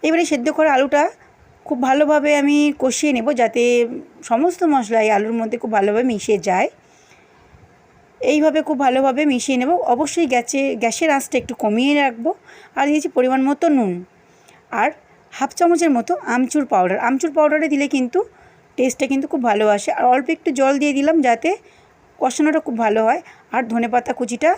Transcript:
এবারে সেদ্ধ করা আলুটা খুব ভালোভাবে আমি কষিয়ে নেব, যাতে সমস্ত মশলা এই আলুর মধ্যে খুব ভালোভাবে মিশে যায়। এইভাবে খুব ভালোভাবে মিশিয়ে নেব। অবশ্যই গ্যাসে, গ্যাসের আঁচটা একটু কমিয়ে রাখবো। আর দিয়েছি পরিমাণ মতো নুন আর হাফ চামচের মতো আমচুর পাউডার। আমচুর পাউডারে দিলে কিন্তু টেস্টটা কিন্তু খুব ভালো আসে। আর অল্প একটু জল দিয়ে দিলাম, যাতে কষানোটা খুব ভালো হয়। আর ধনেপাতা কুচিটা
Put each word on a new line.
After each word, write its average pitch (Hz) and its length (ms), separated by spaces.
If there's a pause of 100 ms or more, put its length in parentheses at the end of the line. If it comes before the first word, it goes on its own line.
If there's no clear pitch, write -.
এবারে 330 220
সেদ্ধ 269 260
করা 311 240
আলুটা 277 280 (640)
খুব 269 160
ভালোভাবে 294 560
আমি 285 180 (220)
কষিয়ে 262 340
নেব, 233 200
যাতে 233 300 (600)
সমস্ত 311 420
মশলা 233 380
এই 214 80
আলুর 214 240
মধ্যে 226 240
খুব 233 140
ভালোভাবে 208 320
মিশে 220 340
যায়। 190 300 (1500)
এইভাবে 302 420
খুব 302 160
ভালোভাবে 269 480
মিশিয়ে 262 340
নেব। 254 100 (160)
অবশ্যই 285 400
গ্যাসে, 247 360 (140)
গ্যাসের 233 340
আঁচটা 277 280
একটু 247 160
কমিয়ে 233 400
রাখবো। 269 360 (440)
আর 269 120
দিয়েছি 302 220
পরিমাণ 254 340
মতো 285 260
নুন 247 240 (800)
আর 233 180 (420)
হাফ 269 220
চামচের 339 360
মতো 240 220 (140)
আমচুর 254 400
পাউডার। 185 320
আমচুর 262 340
পাউডারে 302 360
দিলে 285 200
কিন্তু 254 300 (600)
টেস্টটা 254 280
কিন্তু 269 220
খুব 302 140
ভালো 220 260
আসে। 208 240
আর - 120
অল্প 254 260
একটু 320 200
জল 269 280
দিয়ে 285 140
দিলাম, 285 280
যাতে 247 300 (680)
কষানোটা 302 420
খুব 254 180
ভালো 220 260
হয়। 247 160 (320)
আর 240 160
ধনেপাতা 240 440
কুচিটা 247 460